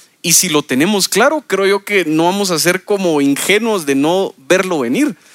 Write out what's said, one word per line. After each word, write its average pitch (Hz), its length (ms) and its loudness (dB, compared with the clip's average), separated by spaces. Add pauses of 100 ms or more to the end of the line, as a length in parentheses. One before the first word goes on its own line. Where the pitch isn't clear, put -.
(220)
Y 175 100 -2
si 185 160 2
lo 151 140 0
tenemos 180 460 0
claro, 277 380 0
creo 196 200 -2
yo 196 180 0
que 202 220 0
no 156 180 0
vamos 190 260 -2
a 170 80 -2
ser 175 260 -2
como 185 360 0
ingenuos 185 640 0
de 139 80 0
no 165 400 0 (140)
verlo 185 320 0
venir. 190 340 -2 (200)